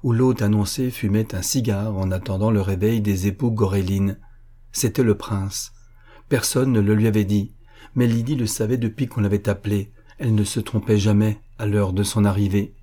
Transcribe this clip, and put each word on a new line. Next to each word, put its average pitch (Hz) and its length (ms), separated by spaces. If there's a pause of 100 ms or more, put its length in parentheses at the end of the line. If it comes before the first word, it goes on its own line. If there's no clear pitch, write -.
où 117 120
l'hôte 127 260
annoncé 107 500
fumait 110 440
un 92 80
cigare 107 560
en 95 140
attendant 98 380
le 104 120
réveil 101 400
des 98 240
époux 110 240
Goréline. 98 680 (540)
C'était 127 300
le 107 160
prince. - 560 (560)
Personne 127 420
ne 110 80
le 104 140
lui 107 120
avait 107 200
dit, 104 280 (400)
mais 123 120
Lydie 117 300
le 117 100
savait 117 320
depuis 117 280
qu'on 117 140
l'avait 104 300
appelé. 101 420 (260)
Elle 113 160
ne 104 100
se - 160
trompait 107 380
jamais 104 440 (160)
à 107 80
l'heure 101 260
de 95 100
son 104 220
arrivée. 101 580